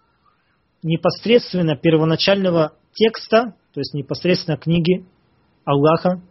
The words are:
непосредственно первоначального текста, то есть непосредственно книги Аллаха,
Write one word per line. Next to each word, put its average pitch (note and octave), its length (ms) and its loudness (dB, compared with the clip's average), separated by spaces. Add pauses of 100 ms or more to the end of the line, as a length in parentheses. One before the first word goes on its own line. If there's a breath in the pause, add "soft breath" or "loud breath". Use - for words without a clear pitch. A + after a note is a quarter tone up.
(840)
непосредственно E3 920 0
первоначального E3 1000 0 (200)
текста, A3 640 0 (180)
то D3 60 -10
есть C3+ 140 -10
непосредственно D3+ 640 -4
книги E3+ 480 -2 (600)
Аллаха, D#3+ 640 0